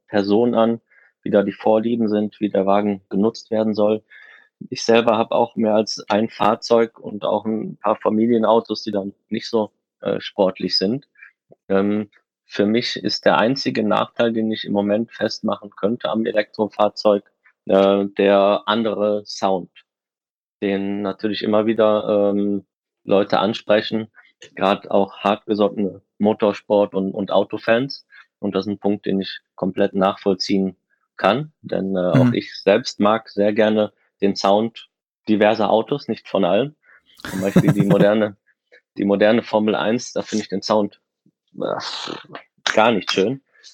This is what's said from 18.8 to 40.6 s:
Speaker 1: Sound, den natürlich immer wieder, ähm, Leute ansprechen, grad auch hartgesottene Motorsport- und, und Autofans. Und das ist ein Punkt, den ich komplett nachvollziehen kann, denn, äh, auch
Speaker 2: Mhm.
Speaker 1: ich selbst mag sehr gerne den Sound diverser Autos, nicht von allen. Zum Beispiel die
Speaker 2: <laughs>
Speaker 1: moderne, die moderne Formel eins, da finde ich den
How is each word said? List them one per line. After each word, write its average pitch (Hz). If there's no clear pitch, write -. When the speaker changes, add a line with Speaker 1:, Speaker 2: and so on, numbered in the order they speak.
Speaker 1:
Sound, 95
den 101
natürlich 101
immer 107
wieder, 107
ähm, 101
Leute -
ansprechen, 110
grad 101
auch 98
hartgesottene 101
Motorsport- 104
und, 95
und 101
Autofans. 113
Und 101
das 95
ist 104
ein 98
Punkt, 101
den 95
ich -
komplett 95
nachvollziehen 98
kann, 131
denn, 95
äh, 92
auch 90
Speaker 2:
Mhm. 120
Speaker 1:
ich -
selbst 107
mag 107
sehr 104
gerne 107
den 98
Sound 104
diverser 107
Autos, 110
nicht -
von 98
allen. 117
Zum 95
Beispiel 98
die 101
Speaker 2:
<laughs> -
Speaker 1:
moderne, 104
die 101
moderne 104
Formel 107
eins, 110
da 101
finde 107
ich -
den 95